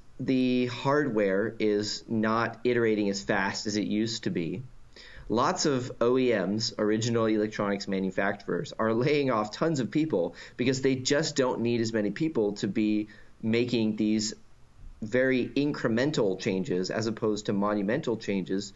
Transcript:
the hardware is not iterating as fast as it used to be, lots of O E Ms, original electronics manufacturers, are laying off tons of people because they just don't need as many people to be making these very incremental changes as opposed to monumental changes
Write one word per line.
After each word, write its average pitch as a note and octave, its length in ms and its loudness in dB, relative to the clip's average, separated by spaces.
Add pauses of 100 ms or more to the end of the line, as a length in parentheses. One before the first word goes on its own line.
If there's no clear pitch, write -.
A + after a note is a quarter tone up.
(200)
the B2+ 480 2
hardware A#2 920 0
is G#2 480 0
not A2+ 560 0
iterating A2 460 2
as G2+ 120 -4
fast G2+ 460 -2
as G#2 100 -2
it G2+ 100 0
used A2 360 -2
to A2 60 -2
be, E2+ 320 -4 (680)
lots C#3+ 360 0
of B2+ 260 0 (100)
O B2 160 4
E B2+ 160 4
Ms, G#2 460 0
original A2 480 2
electronics G#2+ 600 0
manufacturers, F#2+ 920 -2
are A2+ 140 2
laying C#3 380 2
off G#2+ 200 0
tons D#3+ 280 0
of G#2+ 120 -2
people B2+ 440 0 (220)
because B2+ 240 0
they C3+ 140 4
just C#3+ 400 0
don't B2 260 2
need A#2 200 2
as A2+ 120 0
many G2+ 180 0
people G#2 420 0
to G#2+ 140 -2
be G#2+ 400 0 (340)
making A2+ 540 2
these G#2+ 380 0 (680)
very B2+ 480 2
incremental C3+ 880 0
changes F#2 520 -2
as A2 180 -2
opposed G#2+ 380 -2
to A2 80 0
monumental G#2 640 0
changes G2 580 -4